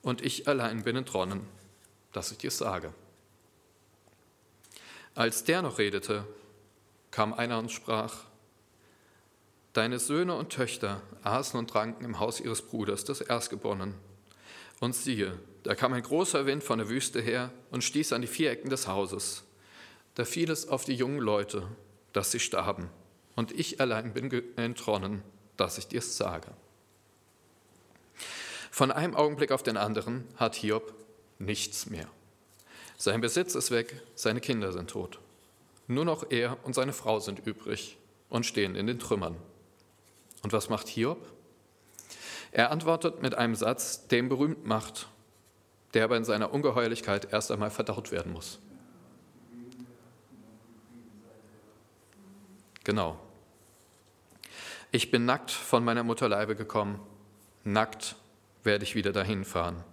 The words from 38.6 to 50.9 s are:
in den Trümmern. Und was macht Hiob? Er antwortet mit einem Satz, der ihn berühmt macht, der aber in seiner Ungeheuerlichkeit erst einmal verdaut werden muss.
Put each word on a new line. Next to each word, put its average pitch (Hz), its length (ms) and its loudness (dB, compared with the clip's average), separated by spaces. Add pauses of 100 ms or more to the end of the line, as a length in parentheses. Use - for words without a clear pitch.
in 98 120 0
den 117 120 -2
Trümmern. 90 360 0 (1080)
Und 101 100 0
was 107 160 0
macht 107 180 0
Hiob? 131 380 -2 (1300)
Er 120 200 6
antwortet 165 500 2
mit 127 140 2
einem 117 200 4
Satz, - 520 -2
der 120 120 6
ihn 123 100 2
berühmt 147 360 2
macht, - 440 -2 (840)
der 110 80 8
aber 117 140 4
in 113 60 2
seiner 107 300 2
Ungeheuerlichkeit 117 800 2
erst 107 180 2
einmal 104 200 0
verdaut 110 400 -2
werden 85 200 -2
muss. - 280 -10 (4000)